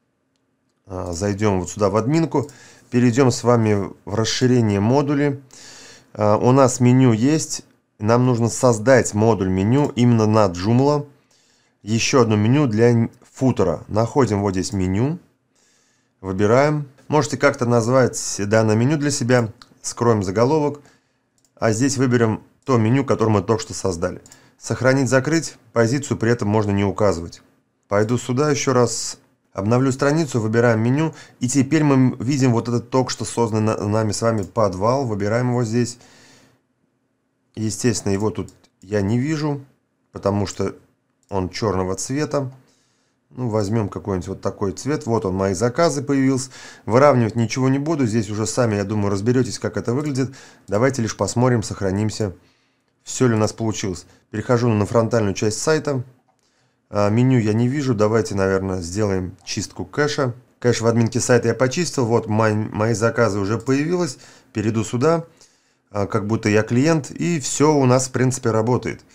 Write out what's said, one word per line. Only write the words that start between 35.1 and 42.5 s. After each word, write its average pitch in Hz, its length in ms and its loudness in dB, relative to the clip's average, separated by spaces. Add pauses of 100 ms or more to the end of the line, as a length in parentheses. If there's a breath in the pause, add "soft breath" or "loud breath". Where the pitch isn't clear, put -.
его 123 140 0
здесь. 120 360 -2 (1500 soft breath)
Естественно, 107 600 -2
его 101 180 -2
тут 92 200 -10 (300)
я 101 200 -4
не 110 180 0
вижу, 147 440 -4 (480)
потому 101 360 -2
что - 280 -6 (540)
он 92 200 -4
чёрного 95 440 -4
цвета. 143 580 -6 (800)